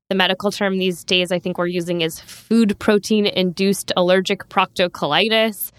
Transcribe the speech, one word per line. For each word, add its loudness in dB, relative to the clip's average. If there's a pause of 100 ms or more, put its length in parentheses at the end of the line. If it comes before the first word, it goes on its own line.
The -2
medical 0
term -2
these -2
days 0
I 0
think -6
we're -2
using -4
is -4
food 0
protein-induced 0
allergic 2
proctocolitis, 0